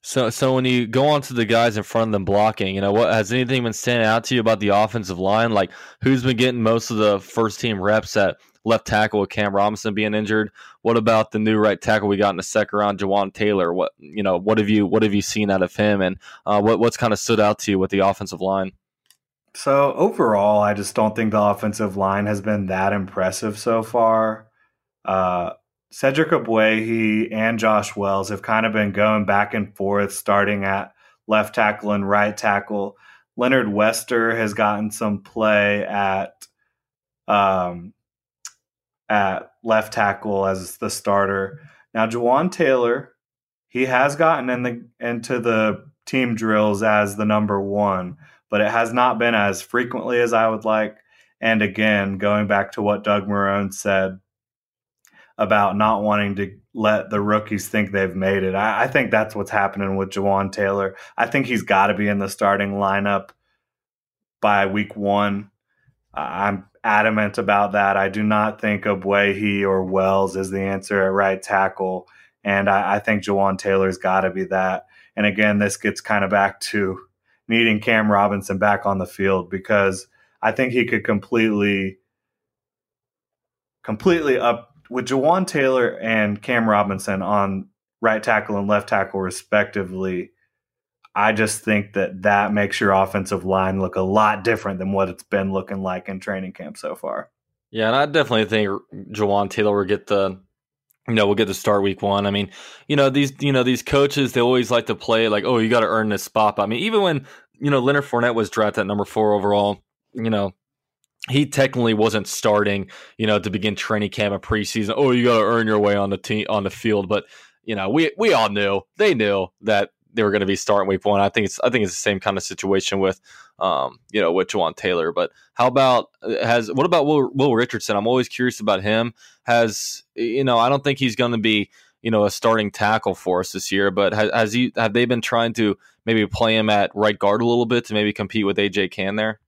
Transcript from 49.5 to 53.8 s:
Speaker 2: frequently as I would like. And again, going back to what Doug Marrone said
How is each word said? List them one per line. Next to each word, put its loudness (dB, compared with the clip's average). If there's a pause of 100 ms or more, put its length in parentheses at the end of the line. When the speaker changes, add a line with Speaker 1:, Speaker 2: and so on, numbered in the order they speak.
Speaker 2:
frequently -2
as 2
I 4
would -2
like. 0 (440)
And 2
again, 0
going 0
back 0
to -6
what 0
Doug 0
Marrone 0
said -2 (1160)